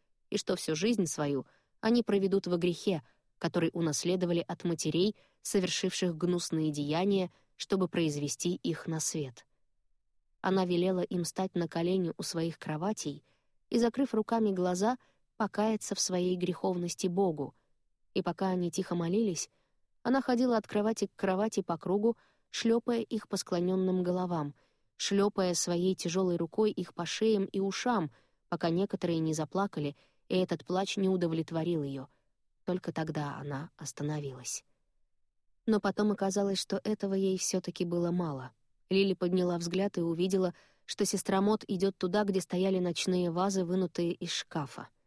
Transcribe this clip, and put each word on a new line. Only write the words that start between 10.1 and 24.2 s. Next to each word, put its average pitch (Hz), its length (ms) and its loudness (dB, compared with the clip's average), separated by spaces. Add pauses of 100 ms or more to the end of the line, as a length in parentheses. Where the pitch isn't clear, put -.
Она 185 220 4
велела 180 360 2
им 175 240 0
стать - 320 -4
на 170 100 0
колени 170 500 0
у - 60 -8
своих 165 360 -4
кроватей — 156 640 -4 (460)
и, 247 80 2
закрыв 240 340 2
руками 220 380 2
глаза, 180 480 0 (400)
покаяться 214 560 0
в - 60 -6
своей 180 360 2
греховности 175 680 -2
Богу. 175 480 0 (580)
И - 80 0
пока 185 280 -2
они 180 220 0
тихо 180 240 -2
молились, 175 540 0 (540)
она 262 180 2
ходила 247 360 2
от 214 100 0
кровати 208 400 0
к - 100 -14
кровати 196 460 0
по 165 160 -4
кругу, 208 380 2 (340)
шлепая 233 500 2
их - 280 -6
по 202 80 -2
склоненным 185 640 0
головам, 175 520 -2 (420)